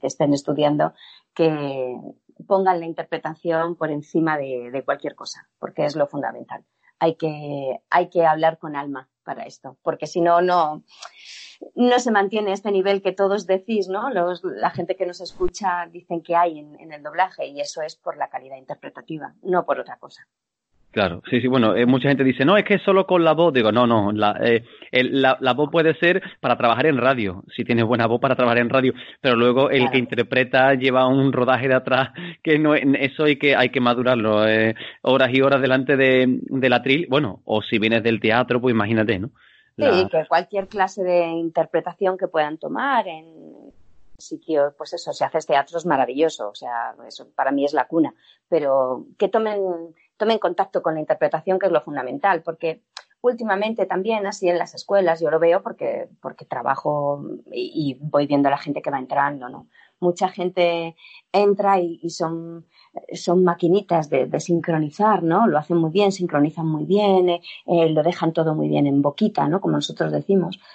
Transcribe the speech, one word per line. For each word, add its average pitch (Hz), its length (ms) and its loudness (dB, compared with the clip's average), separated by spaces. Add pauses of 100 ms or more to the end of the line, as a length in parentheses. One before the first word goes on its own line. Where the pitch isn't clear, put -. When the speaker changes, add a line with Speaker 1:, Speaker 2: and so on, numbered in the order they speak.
Speaker 1:
que 131 60 -4
estén 143 260 0
estudiando 147 600 0 (420)
que 139 600 -2 (520)
pongan 190 320 2
la 165 80 -10
interpretación 165 880 -4
por 160 160 -4
encima 156 480 -2
de, 127 320 -8
de 131 120 -6
cualquier 143 300 -6
cosa, - 340 -18 (120)
porque - 260 -6
es 147 100 -4
lo 147 120 0
fundamental. 123 560 -10 (340)
Hay 165 180 0
que, 147 640 -6 (100)
hay 175 180 2
que 170 160 2
hablar 160 320 2
con 156 180 -12
alma 139 340 -10 (160)
para 131 180 -12
esto, - 380 -20
porque - 260 -6
si 170 140 -4
no, 170 200 4
no, 170 420 0 (920)
no 247 240 4
se 247 120 -2
mantiene 208 420 0
este 208 180 -4
nivel 196 300 2
que 190 100 -2
todos 196 360 0
decís, 190 400 -2
¿no? 202 240 -4
Los, 180 320 -2
la 156 260 -4
gente - 260 -6
que 185 100 -4
nos 180 160 -10
escucha 180 680 -4
dicen 170 300 -8
que 170 140 -2
hay 170 240 2
en, 147 200 -20
en 160 140 -20
el 147 100 -18
doblaje, 165 440 -4
y 143 120 -14
eso 143 220 -8
es 156 140 -8
por 156 220 -10
la 139 120 -6
calidad 131 280 -14
interpretativa, 143 760 -14 (100)
no 180 220 0
por 131 140 -2
otra 127 180 -12
cosa. - 300 -20 (640)
Speaker 2:
Claro, 90 380 -2
sí, 123 120 2
sí, 127 60 -2
bueno, 117 280 4
eh, 120 100 2
mucha 131 220 2
gente 139 160 2
dice, 131 220 2
"No, 185 100 4
es 202 80 4
que 202 160 0
solo 190 260 2
con 180 200 2
la 160 80 6
voz". 165 200 4
Digo, 113 160 4
No, 123 160 4
no, 107 280 2
la, 104 280 0
eh, 117 220 2 (280)
el, 127 300 2
la, 131 200 4
la 127 120 2
voz 147 160 0
puede 160 260 2
ser 180 280 2 (160)
para 123 180 2
trabajar 117 280 2
en 147 120 4
radio, 117 460 0 (100)
si - 120 -6
tienes 117 180 2
buena 117 240 0
voz 117 140 0
para 131 160 0
trabajar 120 220 4
en 120 100 0
radio, 127 240 2 (260)
pero 127 160 2
luego 123 340 4
el 135 100 2
Speaker 1:
Claro. 120 120 2
Speaker 2:
que 131 60 2
interpreta 127 800 2
lleva 127 340 2
un 135 240 2
rodaje 127 340 0
de 131 80 2
atrás 127 360 0 (300)
que 156 180 2
no, 156 160 4
eso 139 500 0
hay 147 120 2
que, 139 200 2
hay 123 140 2
que 135 100 -2
madurarlo, 117 640 2
eh, 110 260 2 (280)
horas 131 320 2
y 135 80 4
horas 135 200 4
delante 131 360 2
de, 127 460 4
del 131 280 0
atril, 135 380 0
bueno, 127 340 -2
o 107 180 0
si - 160 -4
vienes 110 240 2
del 113 200 0
teatro, 120 400 2
pues 123 120 2
imagínate, 110 460 0
¿no? 107 120 -8 (440)
Speaker 1:
Sí, - 80 -4
Speaker 2:
La 190 260 4
Speaker 1:
que 160 200 -2
cualquier 190 400 -2
clase 196 340 -2
de 175 240 2
interpretación 170 880 -2
que 180 120 -4
puedan 156 280 -2
tomar 214 520 -2
en 160 160 -16 (920)
sitios, 147 600 -2
pues - 160 -14
eso, - 180 -10
si 143 140 -4
haces 151 200 -4
teatro 147 320 0
es 160 80 -6
maravilloso, 139 600 0
o 101 80 -12
sea, 117 400 -8 (100)
eso 120 300 -20
para 135 160 0
mí 143 140 0
es 143 80 -2
la 135 120 0
cuna, 156 280 0 (340)
pero 131 600 0 (100)
que 202 100 0
tomen 214 320 -2 (580)
tomen 214 220 0
contacto 175 420 -2
con 165 140 -2
la 156 60 -6
interpretación, 165 580 0
que 196 80 -2
es 175 40 2
lo 156 100 2
fundamental, 143 640 -2
porque 165 380 -6 (400)
últimamente 220 640 -2
también, 196 420 -2
así 196 220 -4
en 175 80 2
las 170 180 -6
escuelas, 180 440 0
yo 160 120 0
lo 156 80 2
veo 170 240 4
porque, - 460 -6 (120)
porque - 240 -14
trabajo 143 800 -4 (280)
y, 131 460 -6
y - 20 -
voy 147 280 0
viendo 143 220 2
a - 20 2
la 139 60 -2
gente 143 240 -8
que 147 100 -6
va 135 80 -4
entrando, 135 500 -4
¿no? 135 180 -18 (320)
Mucha 175 280 0
gente 175 680 -2 (360)
entra 202 480 2
y, 170 240 -4
y 170 60 -4
son, 165 560 -8 (480)
son 180 320 2
maquinitas 175 640 2
de, 131 160 0
de - 160 -4
sincronizar, 170 800 0
¿no? 180 240 4
Lo 151 100 2
hacen 170 200 0
muy 160 120 2
bien, 196 220 2
sincronizan 160 560 0
muy 156 160 -2
bien, 185 460 4
eh, 175 120 -2 (240)
eh, 165 240 4
lo 156 140 2
dejan 165 300 0
todo 160 220 0
muy 151 120 -2
bien 147 200 2
en 139 140 2
boquita, 147 460 0
¿no? 180 140 0
Como 160 160 0
nosotros 160 340 -4
decimos, 170 480 0 (160)